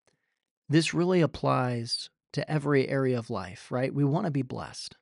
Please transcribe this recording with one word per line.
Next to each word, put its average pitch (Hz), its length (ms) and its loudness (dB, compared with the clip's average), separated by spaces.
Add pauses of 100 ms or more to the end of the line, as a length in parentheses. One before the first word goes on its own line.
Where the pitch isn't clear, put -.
(680)
this 156 260 4
really 175 260 4
applies 127 880 0 (220)
to - 180 -6
every 143 380 2
area 131 300 2
of 113 120 -8
life, 92 400 -8
right? 127 240 -2
We 143 100 2
want 170 220 2
to 156 60 -2
be 135 100 0
blessed. - 600 -10